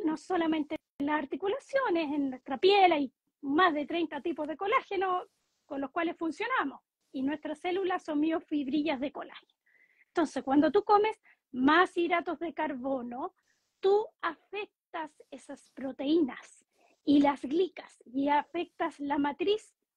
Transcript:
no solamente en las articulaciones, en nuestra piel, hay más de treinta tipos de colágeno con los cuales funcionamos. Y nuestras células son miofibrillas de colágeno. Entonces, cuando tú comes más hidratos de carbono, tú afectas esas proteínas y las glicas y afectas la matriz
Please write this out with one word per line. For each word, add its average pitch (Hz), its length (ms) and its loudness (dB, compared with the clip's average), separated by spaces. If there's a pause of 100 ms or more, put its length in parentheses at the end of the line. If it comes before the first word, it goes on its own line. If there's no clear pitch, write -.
no 311 140 -2
solamente 320 580 -2 (220)
en 285 80 -4
las 302 160 0
articulaciones, 392 880 -2
en 285 160 -2
nuestra 254 300 -8
piel, 381 340 6
hay 285 200 0 (280)
más 311 320 2
de 294 140 -4
treinta 311 340 -4
tipos 302 260 -4
de 311 120 -8
colágeno 381 640 -2 (420)
con 277 160 -8
los 277 100 -6
cuales 330 280 -4
funcionamos. 359 640 -4 (300)
Y 262 100 -6
nuestras 302 380 -4
células 359 440 -2
son 302 160 -2
miofibrillas 302 800 -2
de 269 120 -6
colágeno. - 400 -16 (560)
Entonces, 285 340 -2
cuando 294 280 4
tú 403 140 4
comes 427 340 4 (340)
más 302 440 4
hidratos 339 420 -2
de 339 140 -8
carbono, 269 840 -6 (460)
tú 403 260 4 (140)
afectas 339 880 -10 (200)
esas - 400 -18
proteínas 269 960 -2 (360)
y 285 180 6
las 277 200 2
glicas - 640 -4
y 269 240 -4
afectas 294 720 -2
la 285 160 -2
matriz 302 580 -2 (220)